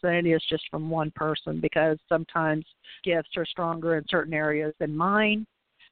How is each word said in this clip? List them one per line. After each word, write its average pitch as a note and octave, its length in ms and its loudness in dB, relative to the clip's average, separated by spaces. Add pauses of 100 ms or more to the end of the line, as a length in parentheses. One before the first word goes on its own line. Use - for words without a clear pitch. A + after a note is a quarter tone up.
than E3+ 120 2
it F3 120 2
is E3 200 4
just - 220 -4
from D#3 220 -6
one D#3+ 220 -2
person, D#3 480 -4
because D#3 380 2 (100)
sometimes D#3+ 580 0 (380)
gifts E3+ 320 -2
are E3+ 100 -2
stronger E3 500 -2
in D3+ 120 -4
certain D#3+ 260 0
areas D3+ 440 0
than D3+ 180 -2
mine, G#3 500 2 (460)